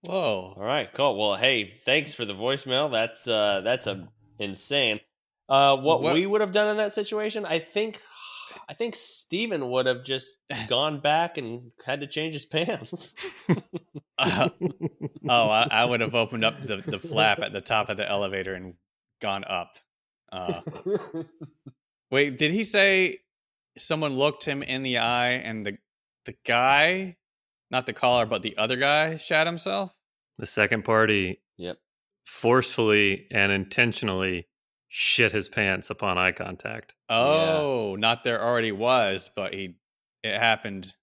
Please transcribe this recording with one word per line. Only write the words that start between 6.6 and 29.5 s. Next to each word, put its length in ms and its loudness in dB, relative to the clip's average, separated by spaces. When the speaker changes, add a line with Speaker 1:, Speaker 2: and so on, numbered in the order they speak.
Speaker 2:
in 80 0
that 160 0
situation, 520 -4
I 140 0
think, 420 -4
I 40 -12
think 220 -6
Steven 760 -6
would 160 2
have 180 0
just 360 -8
Speaker 1:
<laughs> 120 -8
Speaker 2:
gone 340 0
back 360 2
and 340 -10
had 160 -4
to 60 -10
change 280 -6
his 100 -10
pants. 680 -6
<laughs> 80 4
Speaker 1:
Uh, 260 2
oh, 220 6
I, 220 4
I 140 4
would 140 2
have 140 0
opened 320 0
up 160 0
the, 160 -6
the 220 -6
flap 400 2
at 140 -6
the 80 -6
top 280 0
of 80 -4
the 100 -4
elevator 460 -4
and 220 -12
gone 260 -4
up. 340 -6
Uh, 300 -6
Speaker 2:
<laughs> 1300 -10
Speaker 1:
wait, 260 2
did 140 2
he 120 0
say 540 4
someone 360 -2
looked 280 2
him 180 -4
in 220 -6
the 160 0
eye 320 2
and 340 -4
the, 120 -6
the 100 -14
guy, 720 2
not 160 -2
the 60 -6
caller, 340 2
but 160 -2
the 160 -6
other 160 0
guy 420 2
shat 300 2
himself? 440 -4